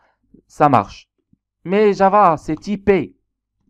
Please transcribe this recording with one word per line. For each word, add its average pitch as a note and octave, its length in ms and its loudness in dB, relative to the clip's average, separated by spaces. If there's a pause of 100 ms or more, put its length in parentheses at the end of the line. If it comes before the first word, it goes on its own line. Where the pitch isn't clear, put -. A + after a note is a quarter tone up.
(480)
ça D3+ 200 0
marche. A#2 400 -2 (560)
Mais G3+ 300 0
Java, F#3+ 420 2
c'est D#3 200 -8
typé. G3 600 -4 (540)